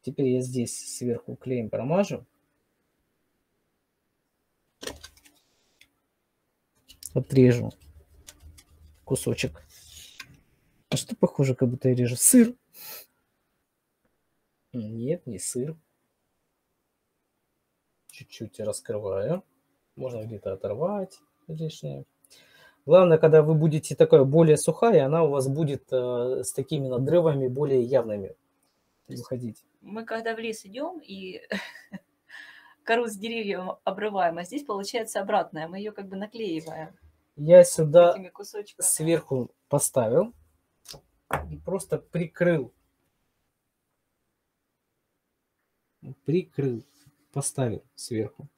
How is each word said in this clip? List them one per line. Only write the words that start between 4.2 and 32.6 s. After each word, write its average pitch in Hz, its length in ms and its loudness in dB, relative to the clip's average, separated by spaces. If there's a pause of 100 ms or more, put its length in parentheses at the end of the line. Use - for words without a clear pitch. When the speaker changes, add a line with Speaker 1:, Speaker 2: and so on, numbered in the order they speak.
Speaker 1:
Отрежу 123 580 4 (1300)
кусочек. - 580 -4 (1300)
А 135 60 -2
что - 200 -8
похоже, 131 380 0
как 127 140 0
будто 127 200 -2
я 123 60 2
режу 123 220 -2
сыр? 247 380 4 (2250)
Нет, 117 540 -8
не 104 120 -12
сыр. 143 380 -8 (2250)
Чуть-чуть - 500 -18
раскрываю. 104 840 -6 (540)
Можно 120 280 -10
где-то 104 280 -10
оторвать 160 680 -6 (300)
лишнее. 151 560 -12 (800)
Главное, 170 340 8
когда 156 240 6
вы 156 120 2
будете 151 420 0
такая 156 280 8
более 151 320 6
сухая, 165 500 4
она 160 180 2
у 147 60 2
вас 135 180 0
будет, 139 440 -4
э, 123 520 -2
с - 80 -8
такими 139 360 -6
надрывами 139 600 2
более 131 340 0
явными 117 460 -2 (800)
Speaker 2:
То 139 60 -18
есть 120 100 -14
Speaker 1:
выходить. 120 420 -10 (160)
Speaker 2:
мы 226 240 -14
когда 226 300 -6
в 220 40 -10
лес 226 280 -10
идем 294 340 -10
и 190 400 -14 (100)
<laughs> - 540 -12 (800)